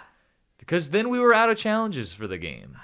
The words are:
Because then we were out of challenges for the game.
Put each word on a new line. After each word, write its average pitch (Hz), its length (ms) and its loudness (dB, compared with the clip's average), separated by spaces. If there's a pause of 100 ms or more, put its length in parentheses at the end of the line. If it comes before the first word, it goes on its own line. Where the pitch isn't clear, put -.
(580)
Because 160 340 -4
then 220 180 0
we 247 100 0
were 240 140 6
out 226 160 4
of 220 80 2
challenges 214 560 -4
for 104 140 -8
the 92 100 -6
game. 69 460 -12